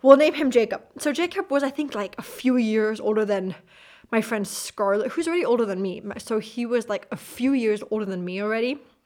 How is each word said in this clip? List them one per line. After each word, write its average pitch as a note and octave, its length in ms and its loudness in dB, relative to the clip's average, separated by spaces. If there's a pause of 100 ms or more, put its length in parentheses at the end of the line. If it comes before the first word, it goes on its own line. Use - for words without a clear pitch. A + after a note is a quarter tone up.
we'll C4+ 140 12
name D4+ 180 4
him D4+ 160 0
Jacob. A3 320 0 (160)
So D4 140 0
Jacob F4 380 -2
was, C#4 120 2
I C4+ 80 -2
think, C#4+ 240 -6
like, G#3 240 -6
a - 40 -12
few - 340 0
years A3 440 0
older G#3+ 240 0
than F#3+ 300 -2 (580)
my A3+ 80 2
friend A3 260 -4
Scarlett, G3+ 680 -2
who's E4 140 -2
already E4+ 180 0
older A#3 200 2
than F#3+ 180 -4
me. F#3 220 -6
My, G#3 140 -10
so A3 200 -4
he A#3 280 -6
was, A3+ 220 -2
like, G3+ 220 -6
a - 60 -8
few - 360 -2
years A3 380 0
older G#3+ 140 -2
than F#3 200 -6
me F#3 160 -6
already. A3+ 380 -2 (280)